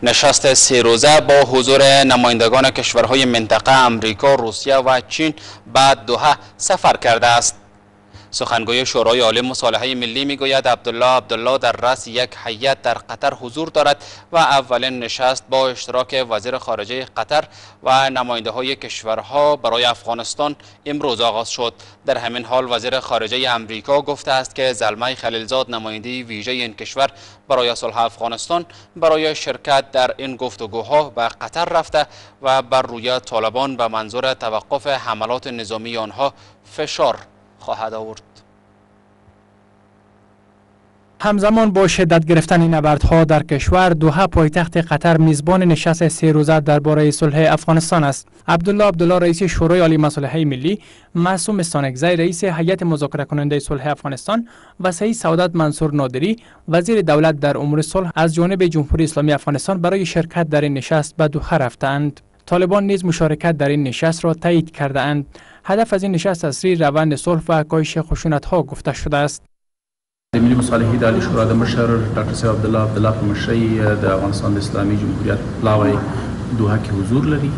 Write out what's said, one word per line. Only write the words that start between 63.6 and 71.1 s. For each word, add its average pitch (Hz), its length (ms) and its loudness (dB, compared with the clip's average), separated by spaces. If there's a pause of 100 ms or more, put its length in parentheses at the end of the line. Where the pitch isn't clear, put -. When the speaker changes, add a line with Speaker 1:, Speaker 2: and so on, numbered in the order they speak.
Speaker 2:
این 147 140 2
نشست 160 420 -2
را 165 80 2
تایید 165 380 0
کرده 139 300 -4
اند. 143 240 -2 (400)
هدف 214 280 0
از 190 100 0
این 196 80 -2
نشست 170 340 -2
تسریع 165 420 0
روند 151 280 2
صلح 165 320 -2
و 160 160 2
کاهش 156 340 -2
خشونت‌ها 156 640 -2
گفته - 300 -6
شده 147 240 -4
است. 143 260 -2 (920)
Speaker 3:
د - 20 2
ملي 120 180 4
مصالحې 117 460 0
د - 20 0
عالي 113 180 2